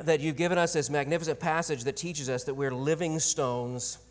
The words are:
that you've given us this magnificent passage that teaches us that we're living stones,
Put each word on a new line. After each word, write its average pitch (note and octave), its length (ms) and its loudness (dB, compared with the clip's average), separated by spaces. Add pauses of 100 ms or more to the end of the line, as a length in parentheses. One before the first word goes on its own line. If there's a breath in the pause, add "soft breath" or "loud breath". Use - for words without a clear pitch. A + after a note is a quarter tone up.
that D#3 160 4
you've D3 180 -2
given F3 200 2
us E3+ 160 4
this C#3 160 2
magnificent D3 500 0
passage D#3 460 0
that C#3 100 -2
teaches D3 340 -6
us B2+ 140 0
that C#3+ 100 -4
we're C3+ 200 -2
living D#3 460 0
stones, B2 760 -2 (140)